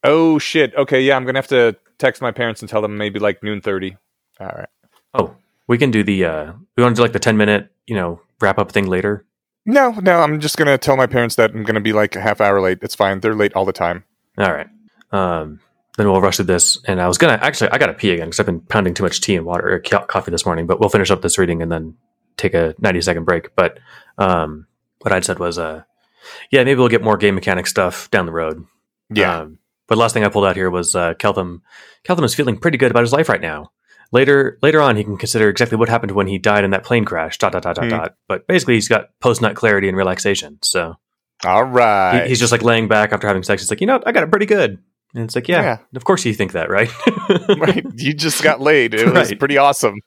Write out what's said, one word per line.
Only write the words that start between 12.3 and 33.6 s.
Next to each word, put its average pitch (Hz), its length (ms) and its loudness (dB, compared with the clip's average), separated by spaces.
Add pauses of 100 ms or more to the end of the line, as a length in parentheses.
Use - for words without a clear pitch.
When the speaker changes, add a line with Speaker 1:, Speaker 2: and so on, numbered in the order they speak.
Speaker 1:
hour 101 200 4
late. 92 220 0
It's - 120 -10
fine. 98 260 0
They're 107 140 0
late 104 200 0
all 95 100 0
the 95 80 -2
time. 87 320 -4 (340)
Speaker 2:
All 95 140 0
right. 76 160 -8 (440)
Um, 85 480 -4 (360)
then 104 140 2
we'll 95 100 4
rush 95 160 2
through 98 100 -2
this. 90 400 2
And 92 140 -2
I 87 80 0
was 90 100 0
gonna, 160 240 4
actually, 147 280 0
I 131 80 0
gotta 110 160 0
pee 101 160 -2
again 85 200 -2
'cause - 100 -6
I've 90 60 0
been 87 140 -4
pounding 92 340 -2
too - 80 -4
much 87 180 -2
tea 101 160 -2
and 82 80 -4
water, 87 300 -2
or 87 60 -4
co-, 101 200 0
coffee - 300 -6
this 82 160 -4
morning, 82 200 -2
but 92 140 0
we'll 104 100 4
finish 98 200 0
up 92 120 2
this 90 160 -2
reading 85 240 0
and 85 100 -4
then 80 220 -8 (420)
take - 180 -2
a 82 240 0
ninety-second 87 460 -2
break. 85 320 -2
But, 90 220 0 (400)
um, 80 480 -2 (340)
what 101 120 -2
I'd 92 120 0
said 90 140 -6
was, 87 200 -6
uh, 78 240 -8 (680)
yeah, 131 140 4
maybe 135 140 2
we'll 123 100 4
get 113 140 2
more 107 140 2
game 101 180 2
mechanic 92 320 -2
stuff - 440 -4
down 92 160 0
the 82 60 -10
road. 80 320 -6 (460)
Speaker 1:
Yeah. 90 300 0
Speaker 2:
Um, 78 180 -18 (300)
but 113 60 2
the 113 60 2
last 113 140 2
thing 110 100 0
I 101 40 2
pulled 98 160 2
out 92 120 2
here 92 120 -2
was, 90 280 -4
uh, 85 180 -2
Keltham, 90 460 -4 (440)
Keltham 170 200 0
is 113 100 0
feeling 123 240 -2
pretty 156 180 -2
good 123 140 2
about 117 140 4
his 117 80 0
life 156 160 2
right 104 120 0
now. 76 300 -10 (400)